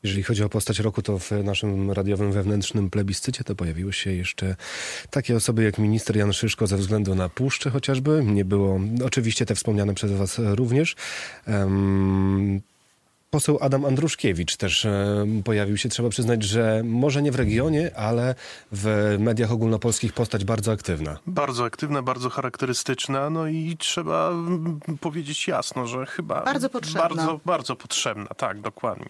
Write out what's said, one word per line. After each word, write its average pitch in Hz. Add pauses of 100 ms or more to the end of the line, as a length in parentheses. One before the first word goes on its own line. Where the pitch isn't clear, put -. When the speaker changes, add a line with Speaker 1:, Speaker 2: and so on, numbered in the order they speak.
Speaker 1:
Jeżeli 98
chodzi 104
o 104
postać 104
roku, 107
to 101
w - (140)
naszym 98
radiowym 98
wewnętrznym 101
plebiscycie 101
to 107
pojawiły 87
się 98
jeszcze 92 (540)
takie 123
osoby 113
jak 107
minister 107
Jan 101
Szyszko 110
ze 98
względu 98
na 92
puszczę 131
chociażby. 135
Nie 101
było, 98 (240)
oczywiście 113
te 110
wspomniane 101
przez 101
was 98
również. 120 (500)
Em, 98 (680)
poseł 147
Adam 139
Andruszkiewicz 131
też, -
em, 104
pojawił 104
się. 120
Trzeba 120
przyznać, 113
że 110
może 131
nie 147
w 120
regionie, 135
ale 117 (380)
w 104
mediach 113
ogólnopolskich 113
postać 107
bardzo 107
aktywna. 78
Speaker 2:
Bardzo 139
aktywna, 143
bardzo 127
charakterystyczna, 135
no 160
i 160
trzeba, 160
mm, 170 (200)
powiedzieć 151
jasno, 127
że 127
chyba -
Speaker 3:
Bardzo 269
potrzebna. 160 (140)
Speaker 2:
bardzo, 160
bardzo 135
potrzebna, 104
tak, 104
dokładnie. 107